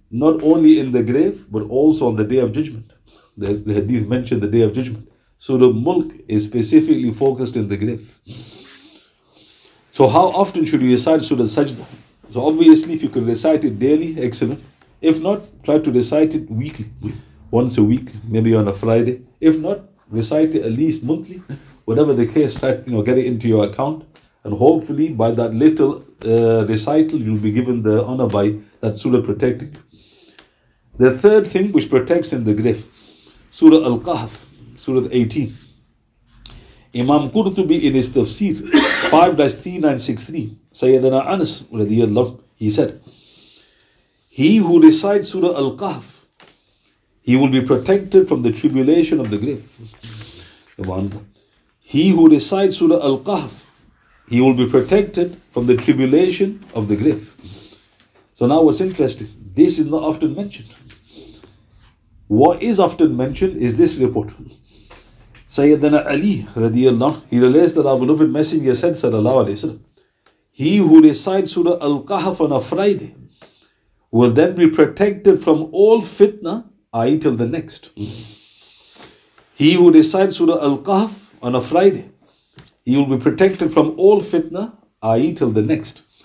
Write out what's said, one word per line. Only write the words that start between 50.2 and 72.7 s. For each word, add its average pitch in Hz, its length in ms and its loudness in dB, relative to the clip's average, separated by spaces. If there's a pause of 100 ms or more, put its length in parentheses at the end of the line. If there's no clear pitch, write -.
He 170 300 0
who 165 180 6
recites 190 480 2
Surah 165 260 2
Al-Kahf, 139 640 -4 (640)
he 120 120 0
will 131 140 4
be 123 120 0
protected 175 720 0 (140)
from 120 160 -4
the 123 100 4
tribulation 156 880 0 (100)
of 107 140 -4
the 104 80 0
grave. - 380 -4 (1000)
So 120 120 -2
now 156 160 2
what's 156 180 2
interesting, 139 480 -4 (260)
this 165 240 4
is 147 80 -2
not 151 160 -4
often 156 320 -4
mentioned. - 400 -12 (1500)
What 143 340 2
is 208 180 0
often 160 360 2
mentioned 147 400 -4
is 117 200 -2
this 170 200 2
report. - 340 -4 (1200)
Sayyidina 147 580 2
Ali, 147 360 -2 (120)
radiyallahu 117 580 2
anhu, 151 180 -16
he 123 80 0
relates 151 360 4
that 147 120 0
our 135 120 2
beloved 147 320 2
Messenger 147 440 -2
said, 170 180 -2
sallallahu 117 540 0
alayhi 101 160 -8
wa - 60 -6
sallam, - 120 -14 (720)
He 180 280 -2
who 160 220 8
recites 185 520 2
Surah 170 280 0
Al-Kahf 160 600 -4
on 147 120 0
a 127 80 0
Friday 180 540 -2 (960)